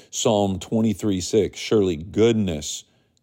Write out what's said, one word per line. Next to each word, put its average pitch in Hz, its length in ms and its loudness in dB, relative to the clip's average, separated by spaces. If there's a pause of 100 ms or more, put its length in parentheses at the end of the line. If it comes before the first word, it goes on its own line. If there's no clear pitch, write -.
(100)
Psalm 101 480 0
twenty-three 107 640 -2
six, 92 400 0
"Surely 95 360 2
goodness 90 880 0 (380)